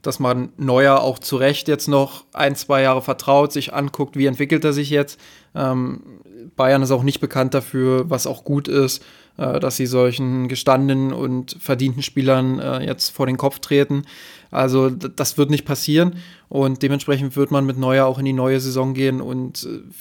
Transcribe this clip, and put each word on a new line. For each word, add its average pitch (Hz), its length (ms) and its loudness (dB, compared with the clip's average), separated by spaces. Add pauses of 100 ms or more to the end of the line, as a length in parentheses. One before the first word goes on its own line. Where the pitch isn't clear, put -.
dass - 180 -6
man 123 380 -2
Neuer 135 440 4
auch 127 180 -2
zu - 180 -8
Recht 139 320 0
jetzt 147 180 -2
noch 139 460 0
ein, 139 240 -2
zwei 135 260 0
Jahre 131 200 2
vertraut, 143 500 2
sich 143 200 -6
anguckt, 143 440 -6
wie 135 100 2
entwickelt 147 380 0
er 151 80 2
sich 143 180 -4
jetzt. 143 300 0 (340)
Ähm, 127 640 -4 (360)
Bayern 135 260 6
ist 127 80 2
auch 127 120 4
nicht 139 180 0
bekannt 135 340 -2
dafür, 127 560 0
was 127 160 -2
auch 127 160 -8
gut 143 260 -2
ist, 135 360 0 (320)
äh, 135 240 -2
dass 131 160 -2
sie 131 100 -2
solchen 127 640 0
gestandenen 135 640 2
und 127 480 -6
verdienten 131 420 -2
Spielern, 131 560 0
äh, 131 260 -4
jetzt - 260 -4
vor 135 160 -2
den 127 100 -2
Kopf 139 220 -2
treten. 143 460 0 (460)
Also 131 400 2
d-, 139 240 -8
das - 240 -4
wird 143 120 2
nicht 147 160 0
passieren 160 500 0 (320)
und 135 340 0
dementsprechend 139 540 -2
wird 139 140 2
man 139 140 2
mit 131 140 -2
Neuer 131 280 4
auch 127 120 0
in 135 60 -4
die 135 80 0
neue 131 280 0
Saison 131 340 -2
gehen 131 260 0
und, 127 440 -8
äh, 110 180 -12 (180)